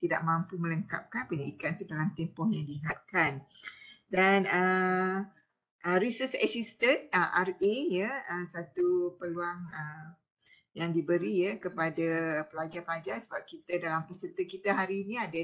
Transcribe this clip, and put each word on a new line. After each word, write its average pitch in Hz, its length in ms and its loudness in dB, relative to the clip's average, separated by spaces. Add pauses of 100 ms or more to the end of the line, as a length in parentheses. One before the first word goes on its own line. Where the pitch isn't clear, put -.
tidak 165 200 0
mampu 165 360 0
melengkapkan 170 720 -4
pendidikan 151 480 -4
tu 196 40 -12
dalam 156 280 -2
tempoh 165 400 -4
yang 156 120 -2
dihadkan. 147 800 -2 (640)
Dan, 190 400 6
ah, 185 800 2 (560)
ah, 180 160 2
research 254 400 0
assistant, 233 720 2
ah, 180 320 4
R 185 80 0
A, 196 220 2 (180)
ya, 220 400 0
ah, 175 160 -4
satu 175 720 0
peluang, 175 400 -4 (160)
ah, 156 400 -12 (580)
yang 165 160 -2
diberi, 175 560 2
ya, 208 160 0
kepada 165 880 0
pelajar-pelajar, 165 720 -6
sebab - 240 -10
kita 170 320 -6
dalam 160 320 -4
peserta 180 320 -6
kita 190 320 -2
hari 190 320 0
ini 226 160 -4
ada 165 220 -6